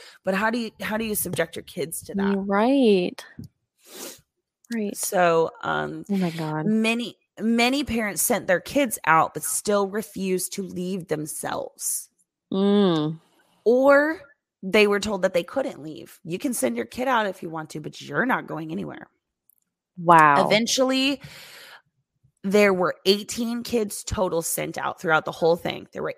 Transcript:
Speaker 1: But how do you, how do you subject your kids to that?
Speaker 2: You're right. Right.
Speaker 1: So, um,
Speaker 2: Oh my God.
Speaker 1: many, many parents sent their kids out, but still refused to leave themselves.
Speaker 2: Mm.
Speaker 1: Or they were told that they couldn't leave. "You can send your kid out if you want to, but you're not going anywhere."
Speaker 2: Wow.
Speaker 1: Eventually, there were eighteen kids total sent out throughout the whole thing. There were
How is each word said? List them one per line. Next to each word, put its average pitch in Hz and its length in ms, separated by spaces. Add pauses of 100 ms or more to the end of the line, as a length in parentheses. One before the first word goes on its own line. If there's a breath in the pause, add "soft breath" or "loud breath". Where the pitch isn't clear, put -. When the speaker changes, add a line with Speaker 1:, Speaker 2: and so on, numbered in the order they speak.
(240 loud breath)
Speaker 1:
But 190 100
how 208 180
do 240 60
you, 226 220
how 202 160
do 226 80
you 214 120
subject 175 420
your - 60
kids - 400
to - 120
that? 196 160
Speaker 2:
You're 196 120
right. 208 800 (1500 loud breath)
Right. 208 220
Speaker 1:
So, 170 560 (120)
um, 156 460
Speaker 2:
Oh 202 60
my 185 140
God. 156 360
Speaker 1:
many, 220 520 (220)
many 233 440
parents 226 380
sent 190 260
their 175 140
kids 277 440
out, 156 280
but 151 100
still 202 440
refused 190 680
to 196 100
leave 180 460
themselves. - 1000 (440)
Speaker 2:
Mm. 190 680 (460)
Speaker 1:
Or 277 560 (400)
they 208 260
were 202 140
told 202 220
that 190 100
they 170 100
couldn't - 400
leave. - 400
"You 170 160
can 254 140
send 240 240
your 233 80
kid 254 240
out 226 180
if 185 160
you 175 60
want 160 220
to, 156 100
but 147 200
you're 143 240
not - 220
going 156 240
anywhere." 165 380 (880)
Speaker 2:
Wow. 160 480
Speaker 1:
Eventually, 262 760 (1200 loud breath)
there 196 300
were 180 220 (100)
eighteen 233 580
kids 220 400
total 170 380
sent 160 360
out - 220
throughout 156 260
the 143 60
whole 170 240
thing. - 360
There - 120
were 156 140